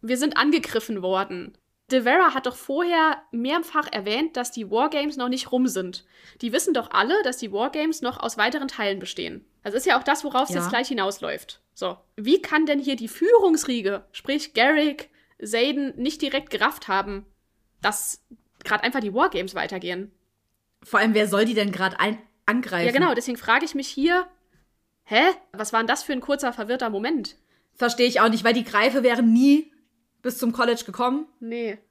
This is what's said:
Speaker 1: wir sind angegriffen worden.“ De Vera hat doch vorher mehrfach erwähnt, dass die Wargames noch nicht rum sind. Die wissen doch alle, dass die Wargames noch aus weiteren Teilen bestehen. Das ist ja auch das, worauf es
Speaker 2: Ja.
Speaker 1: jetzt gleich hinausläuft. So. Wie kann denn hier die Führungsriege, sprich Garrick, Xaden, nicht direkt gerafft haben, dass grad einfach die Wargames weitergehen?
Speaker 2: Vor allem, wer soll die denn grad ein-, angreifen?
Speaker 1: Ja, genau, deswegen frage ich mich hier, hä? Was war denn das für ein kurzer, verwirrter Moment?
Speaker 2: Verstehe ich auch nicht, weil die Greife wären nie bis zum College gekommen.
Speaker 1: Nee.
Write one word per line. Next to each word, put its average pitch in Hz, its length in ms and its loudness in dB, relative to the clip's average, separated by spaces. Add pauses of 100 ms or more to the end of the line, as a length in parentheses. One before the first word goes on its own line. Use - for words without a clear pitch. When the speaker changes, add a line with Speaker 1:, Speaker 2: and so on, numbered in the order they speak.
Speaker 1:
wir 240 160 0
sind 294 180 0
angegriffen 233 680 0
worden.“ 190 520 -4 (360)
De 254 100 4
Vera 294 320 4
hat 262 140 -4
doch 247 80 -6
vorher 320 680 0 (100)
mehrfach 294 600 -2
erwähnt, 220 440 -2
dass 247 160 -4
die 208 200 -8
Wargames 285 460 0
noch 247 120 -2
nicht 254 220 -4
rum 254 160 4
sind. 185 380 -6 (360)
Die 233 120 -4
wissen 311 200 0
doch 233 180 -4
alle, 330 320 2
dass 254 140 -2
die 208 140 -8
Wargames 294 500 -2
noch 254 180 -4
aus - 180 -6
weiteren 269 320 -2
Teilen 202 300 -4
bestehen. 165 460 -10 (180)
Das 202 120 -8
ist 269 100 -2
ja 359 140 4
auch 359 40 -6
das, - 200 0
worauf 269 260 0
es - 60 -6
Speaker 2:
Ja. 175 60 -2
Speaker 1:
jetzt 175 80 -4
gleich 247 180 -2
hinausläuft. - 760 -6 (140)
So. 180 220 -6 (180)
Wie 262 260 2
kann 311 240 0
denn 285 140 0
hier 269 160 -2
die 226 140 -10
Führungsriege, 320 1040 2
sprich - 400 -4
Garrick, 294 560 2 (320)
Xaden, 254 560 0
nicht 262 240 -4
direkt 277 280 -4
gerafft 214 380 -2
haben, 196 380 -2 (560)
dass - 420 -4 (400)
grad 214 220 -2
einfach 254 160 0
die 202 120 -6
Wargames 196 400 0
weitergehen? 180 580 -6 (720)
Speaker 2:
Vor - 180 2
allem, 220 120 4
wer 214 140 4
soll 202 160 4
die 226 120 0
denn 202 180 0
grad 185 260 -2
ein-, 214 200 0 (260)
angreifen? 202 420 0
Speaker 1:
Ja, - 100 2
genau, 277 180 4
deswegen 240 220 -4
frage 254 280 0
ich 311 100 -8
mich 269 140 -6
hier, 349 380 0 (760)
hä? 220 180 2 (300)
Was 208 220 -8
war 226 80 2
denn 226 60 -2
das 269 160 0
für 302 100 -4
ein 247 80 -4
kurzer, 277 320 -2
verwirrter 240 360 -4
Moment? 220 460 -4 (400)
Speaker 2:
Verstehe 240 320 2
ich 240 140 2
auch 226 80 6
nicht, 220 160 0
weil 233 80 4
die 233 100 2
Greife 233 400 2
wären 233 300 4
nie 285 340 6 (540)
bis 247 160 -6
zum 233 140 -2
College 233 340 0
gekommen. 247 400 -2 (140)
Speaker 1:
Nee. 226 400 -8 (120)